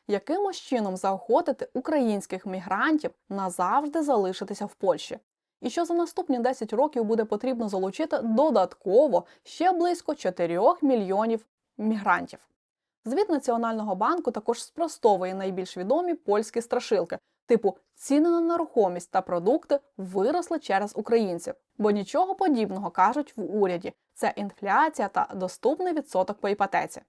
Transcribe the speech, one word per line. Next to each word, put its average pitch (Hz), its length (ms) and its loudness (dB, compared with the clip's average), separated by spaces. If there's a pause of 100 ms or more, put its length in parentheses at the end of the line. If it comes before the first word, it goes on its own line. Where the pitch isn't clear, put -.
якимось 339 500 -2
чином 208 400 -4
заохотити 226 760 0
українських 240 720 -2
мігрантів 190 680 -2 (180)
назавжди 196 720 0
залишитися 208 640 0
в - 80 -12
Польщі. - 460 0 (420)
І 247 80 -4
що 339 160 -2
за 339 80 -2
наступні 339 460 -2
десять 233 340 -2
років 247 300 2
буде 220 220 0
потрібно 233 440 -2
залучити 196 500 -2
додатково 220 1040 4 (180)
ще 359 280 0
близько 339 440 0
чотирьох 185 680 2
мільйонів 220 640 0 (320)
мігрантів. 202 600 0 (680)
Звіт 370 240 0
Національного 226 680 -2
банку 254 360 0
також 226 320 -4
спростовує 202 680 0
найбільш 190 440 -6
відомі 302 360 0
польські 214 480 -2
страшилки, - 580 -2 (260)
типу 226 320 2 (180)
«ціни 302 340 2
на 339 120 2
нерухомість 294 680 0
та 190 100 2
продукти 214 580 0 (180)
виросли 262 640 -2
через 202 360 -2
українців». 208 580 -2 (240)
Бо 214 140 2
нічого 302 440 0
подібного, 208 560 0
кажуть 240 460 2
в 202 240 -2
уряді, 180 320 0 (200)
це - 220 -2
інфляція 202 720 0
та - 280 -2
доступний 285 580 -2
відсоток 196 460 -2
по 202 100 -2
іпотеці. 196 600 -2